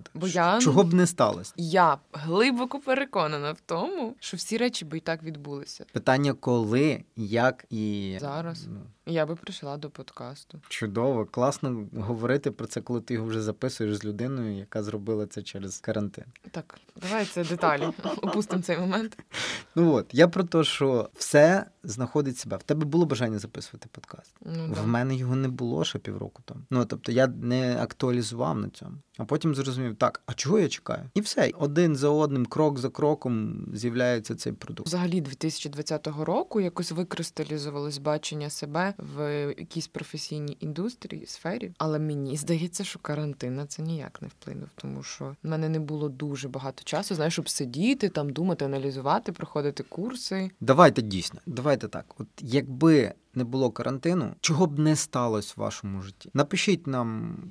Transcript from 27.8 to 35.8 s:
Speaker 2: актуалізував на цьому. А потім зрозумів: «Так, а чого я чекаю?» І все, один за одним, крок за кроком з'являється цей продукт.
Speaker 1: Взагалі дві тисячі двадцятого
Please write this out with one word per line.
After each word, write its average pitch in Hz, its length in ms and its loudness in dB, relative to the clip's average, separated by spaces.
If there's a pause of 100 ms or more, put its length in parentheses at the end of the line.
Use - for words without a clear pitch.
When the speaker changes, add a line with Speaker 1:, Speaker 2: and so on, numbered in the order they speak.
Speaker 2:
актуалізував 120 760 -2
на 98 120 -4
цьому. - 220 -16 (260)
А 117 80 -6
потім 151 300 0
зрозумів: 131 400 -4
«Так, - 300 2
а 120 80 -6
чого 190 260 2
я 165 100 4
чекаю?» - 440 -6
І 202 80 2
все, 208 360 2
один 156 380 4
за 139 140 4
одним, 147 360 4
крок 147 340 2
за 131 100 -2
кроком 117 840 0
з'являється 120 640 0
цей - 180 -6
продукт. - 360 -10
Speaker 1:
Взагалі 175 320 0
дві 135 120 -6
тисячі 156 360 -6
двадцятого 151 560 -4